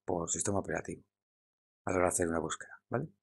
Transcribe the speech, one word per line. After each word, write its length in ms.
por 260
sistema 280
operativo 440
a 60
la 60
hora 100
de 60
hacer 140
una 120
búsqueda, 500
¿vale? 180